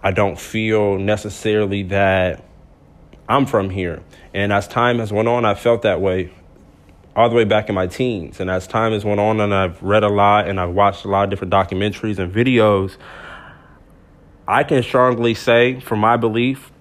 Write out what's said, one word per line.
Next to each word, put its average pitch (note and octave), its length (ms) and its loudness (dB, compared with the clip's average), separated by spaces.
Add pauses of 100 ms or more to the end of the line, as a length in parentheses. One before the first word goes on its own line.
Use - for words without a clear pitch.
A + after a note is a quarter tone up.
I G2+ 80 0
don't G2 280 0
feel G#2+ 600 -2
necessarily G#2 840 -2
that F#2+ 600 0 (840)
I'm C3 200 2
from G2 240 0
here. F2+ 320 -6 (320)
And G2+ 180 -2
as G2+ 160 0
time A#2+ 300 0
has G#2+ 140 -6
went A2 160 0
on, A#2+ 180 0
I G2+ 80 2
felt F#2+ 280 0
that F#2 200 0
way F#2 280 -2 (840)
all A2+ 140 4
the A#2 60 0
way A#2 80 4
back G#2+ 260 0
in G2 40 -2
my F#2 120 0
teens. G#2 540 -6
And F#2 100 -4
as F#2 160 -4
time A2+ 260 -2
has G#2 120 -4
went G#2 160 0
on G#2+ 200 0
and G2+ 140 0
I've F#2+ 280 -2
read G2+ 200 2
a G#2 60 2
lot G2+ 400 4
and F#2+ 120 -4
I've F2 140 -4
watched G2+ 300 2
a G2+ 40 -8
lot G2 160 2
of G2+ 60 -4
different F#2 220 -6
documentaries G2 680 -2
and F2+ 140 -6
videos, G#2+ 640 2 (1500)
I B2+ 180 0
can D3 180 0
strongly A#2+ 520 2
say, B2 460 2
from G#2+ 200 -4
my A2+ 160 4
belief A#2+ 540 -2 (100)